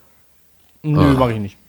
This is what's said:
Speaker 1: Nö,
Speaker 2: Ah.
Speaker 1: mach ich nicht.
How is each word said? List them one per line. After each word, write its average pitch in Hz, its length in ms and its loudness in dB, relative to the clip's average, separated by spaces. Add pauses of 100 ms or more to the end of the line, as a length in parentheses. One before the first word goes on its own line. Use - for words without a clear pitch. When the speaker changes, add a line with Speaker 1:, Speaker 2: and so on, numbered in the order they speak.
(840)
Speaker 1:
Nö, 151 180 0
Speaker 2:
Ah. 143 180 4
Speaker 1:
mach 127 120 0
ich 110 80 -6
nicht. 101 180 -10 (120)